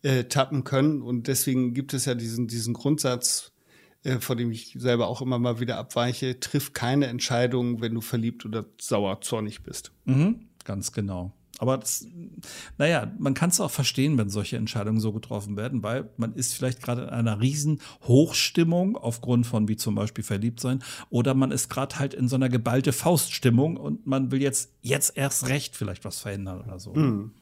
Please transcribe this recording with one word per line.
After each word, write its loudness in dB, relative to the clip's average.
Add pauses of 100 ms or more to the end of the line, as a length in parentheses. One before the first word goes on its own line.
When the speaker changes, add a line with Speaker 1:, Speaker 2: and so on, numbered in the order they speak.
Speaker 1:
äh, 4
tappen 0
können. 2
Und -2
deswegen 2
gibt -4
es -2
ja 0
diesen, -2
diesen -4
Grundsatz, 0 (500)
äh, 0
vor -2
dem 0
ich -10
selber 2
auch -4
immer 0
mal 0
wieder -2
abweiche, -2
"Triff -2
keine 2
Entscheidung, 0
wenn -2
du -2
verliebt -2
oder -4 (140)
sauer, 0
zornig -6
bist." -14 (140)
Speaker 2:
Mhm, 2 (180)
ganz -6
genau. -6 (280)
Aber 0
das, -6 (680)
naja, 2
man 2
kann's 2
auch -2
verstehen, 2
wenn 2
solche -4
Entscheidungen 0
so 0
getroffen -6
werden, -4
weil -4
man -4
ist -4
vielleicht -4
gerade -2
in -10
einer 0
riesen 0 (220)
Hochstimmung 4
aufgrund 2
von, 2
wie 0
zum -2
Beispiel -4
verliebt -2
sein, -2 (280)
oder 2
man 4
ist -2
grad -4
halt -2
in 2
so 2
einer 4
geballte 2
Fauststimmung 4
und -6
man 2
will 2
jetzt, 0 (100)
jetzt 0
erst 0
recht -2
vielleicht -8
was -8
verändern -8
oder -12
so. -14
Speaker 1:
Mhm. 2 (100)